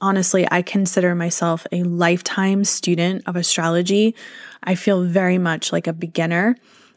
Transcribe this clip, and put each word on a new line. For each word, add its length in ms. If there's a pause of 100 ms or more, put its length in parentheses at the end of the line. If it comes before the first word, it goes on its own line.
honestly, 500
I 100
consider 540
myself 560
a 120
lifetime 800
student 600
of 120
astrology. 760 (500)
I 120
feel 300
very 320
much 340
like 160
a 60
beginner, 640 (400)